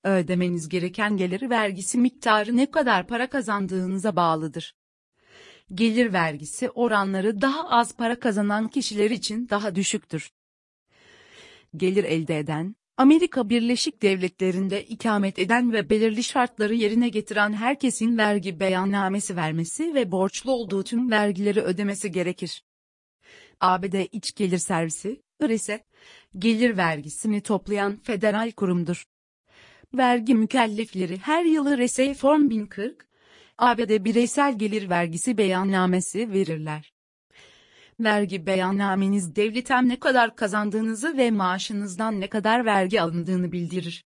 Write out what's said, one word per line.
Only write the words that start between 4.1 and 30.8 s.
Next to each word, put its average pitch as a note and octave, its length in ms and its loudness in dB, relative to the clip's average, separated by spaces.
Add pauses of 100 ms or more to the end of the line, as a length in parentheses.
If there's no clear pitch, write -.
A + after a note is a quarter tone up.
bağlıdır. D#3+ 580 0 (1000)
Gelir A3+ 380 2
vergisi D#3+ 580 -2
oranları G3+ 720 0
daha C#4+ 280 -2
az A#3 280 2
para A#3 240 -2
kazanan G#3 480 0
kişiler G#3+ 420 -2
için A3+ 380 -4
daha G3+ 260 -2
düşüktür. - 560 -4 (1500)
Gelir F#3 280 2
elde D#3+ 340 -2
eden, D#3 380 -4 (200)
Amerika C#4 520 4
Birleşik A#3+ 540 0
Devletleri'nde F#3 800 0
ikamet G#3 540 -2
eden A#3 340 2
ve G3+ 180 -2
belirli A3 320 2
şartları A#3 520 0
yerine A3+ 340 2
getiren G#3 440 0
herkesin A#3 680 0
vergi G3 420 0
beyannamesi F#3+ 760 0
vermesi E3 580 -4
ve A3+ 180 0
borçlu F#3+ 400 -2
olduğu G3 320 -2
tüm A#3+ 260 -2
vergileri G#3 500 2
ödemesi G3 520 -2
gerekir. F3+ 520 -4 (960)
A F#3 220 4
B F#3+ 100 -4
D F#3+ 140 0
İç - 280 -10
Gelir F#3 240 0
Servisi, E3+ 640 -4 (200)
ırse, A3+ 420 -2 (540)
gelir A3+ 380 2
vergisini E3+ 640 -2
toplayan G3+ 560 -2
federal G#3+ 540 -2
kurumdur. F3 540 -2 (880)
Vergi B3 400 2
mükellefleri G#3+ 840 0